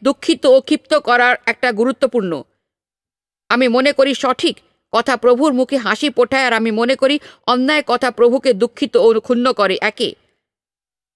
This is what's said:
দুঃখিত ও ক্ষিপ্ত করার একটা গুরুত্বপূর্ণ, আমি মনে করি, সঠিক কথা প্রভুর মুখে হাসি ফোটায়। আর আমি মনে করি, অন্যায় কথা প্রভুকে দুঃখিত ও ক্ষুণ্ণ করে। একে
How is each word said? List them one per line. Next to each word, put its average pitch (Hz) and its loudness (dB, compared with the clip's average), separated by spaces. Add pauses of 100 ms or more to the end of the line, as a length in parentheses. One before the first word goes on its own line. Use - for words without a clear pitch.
দুঃখিত 277 -2
ও 262 6
ক্ষিপ্ত - -2
করার 240 2 (100)
একটা 240 -2
গুরুত্বপূর্ণ, 214 -2 (1080)
আমি 247 0
মনে 262 0
করি, 269 0
সঠিক 262 -4 (360)
কথা 240 -2
প্রভুর 247 2
মুখে 254 -2
হাসি 220 -4
ফোটায়। 262 0
আর 240 -2
আমি 226 0
মনে 233 -2
করি, 277 0 (280)
অন্যায় 262 0
কথা 247 -2
প্রভুকে 240 2
দুঃখিত 226 -4
ও 220 4
ক্ষুণ্ণ 247 0
করে। 190 -2
একে 214 -4 (1000)